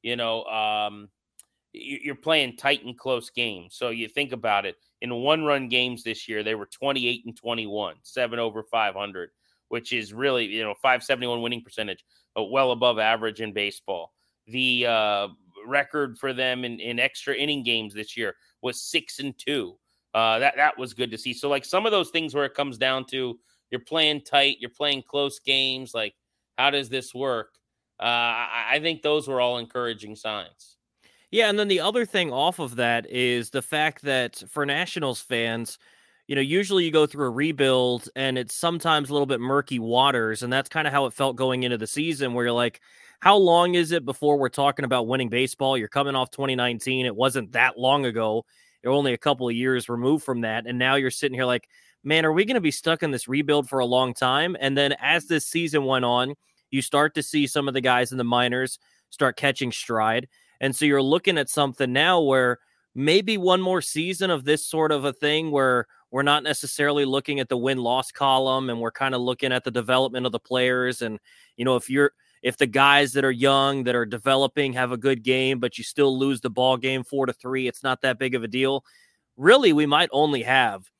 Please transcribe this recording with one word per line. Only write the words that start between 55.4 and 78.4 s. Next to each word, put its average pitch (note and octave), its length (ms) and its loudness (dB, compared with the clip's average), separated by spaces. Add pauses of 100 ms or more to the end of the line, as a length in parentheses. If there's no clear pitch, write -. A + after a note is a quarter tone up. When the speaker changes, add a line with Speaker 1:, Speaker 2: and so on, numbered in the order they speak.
Speaker 2:
season D#3 380 0
went C3 200 2
on, B2 300 2 (360)
you C3+ 120 0
start D3+ 320 2
to D#3 80 -2
see D3 240 0
some C#3 220 -2
of B2+ 60 -4
the C3+ 60 0
guys B2 320 2
in B2+ 60 -6
the A#2+ 60 0
minors B2 540 0 (320)
start C3 260 0
catching C3+ 360 0
stride. A2+ 560 -2 (320)
And C3+ 140 -2
so D#3 100 0
you're C#3 180 6
looking E3 360 2
at C3+ 120 0
something C3+ 420 0
now E3+ 280 4
where C3 400 4 (340)
maybe F#3 420 2
one F#3 240 2
more F#3 220 0
season F3+ 480 -2
of C#3 140 0
this D3 200 2
sort D#3 280 0
of C#3+ 120 0
a C#3 80 0
thing D3+ 380 0
where C3 360 2 (260)
we're C3+ 100 0
not D3 220 4
necessarily D3 600 0
looking C#3 360 0
at B2+ 80 -4
the C3 80 0
win-loss B2+ 560 0
column C3 580 2
and A#2 100 -4
we're A#2 100 -2
kinda C3 280 -2
looking B2+ 320 -2
at B2+ 140 0
the B2+ 60 -2
development B2 540 0
of A#2 80 0
the A#2 60 -4
players. B2+ 640 0
And, G#2+ 160 -6 (380)
you A#2+ 80 -4
know, C3 100 4
if B2 160 -2
you're, C#3 220 4 (300)
if B2 160 -2
the C#3 80 4
guys C#3 480 6
that C#3 100 2
are C3+ 80 2
young, C#3 520 2
that B2 120 2
are A#2 100 0
developing, C3+ 680 0
have B2+ 180 -2
a B2 40 -4
good B2 260 0
game, C3 360 2
but B2 200 -4
you A2+ 60 -10
still C#3 320 2
lose C3+ 240 0
the B2 100 -4
ball B2+ 260 4
game C3 260 -2
four C3+ 240 -2
to B2 60 -4
three, B2+ 340 -4
it's - 160 -8
not B2+ 200 -2
that B2+ 160 0
big C3 160 -2
of A#2 100 -2